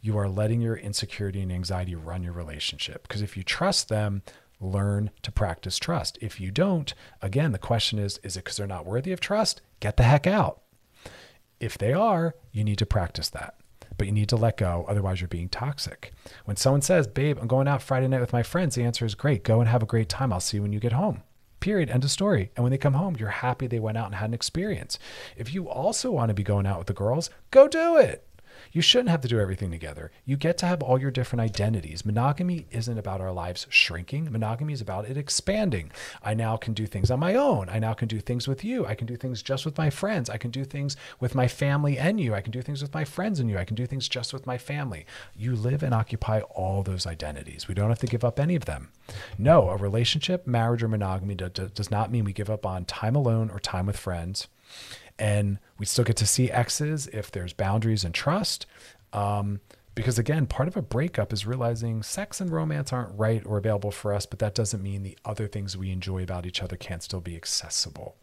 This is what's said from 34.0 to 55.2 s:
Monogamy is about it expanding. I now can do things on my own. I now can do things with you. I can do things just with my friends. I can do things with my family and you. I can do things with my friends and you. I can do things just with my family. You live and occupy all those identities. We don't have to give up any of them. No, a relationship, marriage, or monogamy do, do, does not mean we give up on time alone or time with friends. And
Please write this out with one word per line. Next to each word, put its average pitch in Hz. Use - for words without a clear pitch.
Monogamy 113
is 131
about 101
it -
expanding. 147
I 107
now 113
can 113
do 107
things 95
on 127
my 175
own. 220
I 101
now 110
can 113
do 107
things 123
with 135
you. 226
I 107
can 113
do 120
things 123
just 135
with 151
my 156
friends. 196
I -
can 117
do 131
things 139
with 123
my 127
family 143
and 196
you. 120
I 98
can 110
do 127
things 139
with 143
my 156
friends 180
and 117
you. 98
I 87
can 107
do 123
things 131
just -
with 135
my 127
family. 131
You 120
live 127
and 127
occupy 113
all 95
those 92
identities. 76
We 95
don't 101
have 117
to 127
give 117
up 117
any 160
of 143
them. 71
No, 113
a 95
relationship, 123
marriage, 117
or 117
monogamy 98
do, 92
do, 92
does -
not 107
mean 117
we 98
give 104
up 107
on 92
time 113
alone 113
or 95
time 92
with 101
friends. 87
And 104